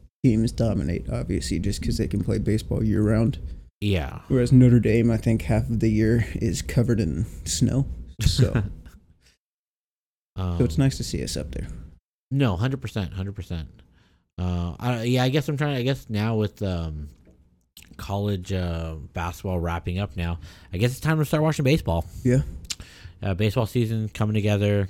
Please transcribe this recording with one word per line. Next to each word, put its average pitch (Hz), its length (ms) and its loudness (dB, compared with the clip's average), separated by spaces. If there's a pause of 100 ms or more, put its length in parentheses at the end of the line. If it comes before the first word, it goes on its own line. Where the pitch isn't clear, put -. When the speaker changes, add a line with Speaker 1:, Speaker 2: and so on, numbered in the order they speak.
(240)
Speaker 1:
teams 113 280 4
dominate, 90 600 -2
obviously, - 480 -2
just 95 220 -2
'cause - 160 -2
they - 100 -2
can 101 160 -2
play 104 160 0
baseball 107 440 -2
year-round. 107 560 2 (420)
Speaker 2:
Yeah. 95 380 -2 (100)
Speaker 1:
Whereas 123 220 2
Notre 123 280 10
Dame, 113 320 4
I 113 60 2
think 113 260 0
half 117 260 0
of 117 100 -2
the 113 100 2
year 110 360 2 (100)
is 110 260 -2
covered 113 380 2
in 80 260 0 (200)
snow. - 400 0 (360)
So, - 460 4
Speaker 2:
<laughs> 101 60 -10 (1600)
Um, 90 220 -2
Speaker 1:
so - 60 4
it's 80 160 2
nice 139 180 2
to - 60 -6
see 69 200 -4
us - 140 -6
up 69 140 -6
there. - 160 -6 (640)
Speaker 2:
No, 135 240 2
hundred 131 260 -2
percent, 104 320 -6
hundred 95 220 -6
percent. 85 320 -8 (720)
Uh, 87 400 -2
I, 120 240 -2
yeah, 127 200 2
I 131 60 2
guess 143 180 0
I'm 151 100 -2
trying, 147 200 0
I 120 60 -2
guess 131 260 -2
now 110 280 0
with, 104 260 -2
um, 80 460 -4 (880)
college, 98 540 -4
uh, 85 440 -2 (180)
basketball 90 460 -4
wrapping 85 400 -2
up 101 180 -6
now, 85 220 -2 (340)
I 95 40 -4
guess 117 120 2
it's 131 100 -6
time 156 200 2
to 151 60 2
start 151 180 2
watching 156 200 0
baseball. 131 420 2 (180)
Speaker 1:
Yeah. 127 160 4 (840)
Speaker 2:
Uh, 98 140 -2
baseball 107 320 0
season 110 420 -2
coming 107 240 -2
together, 101 560 2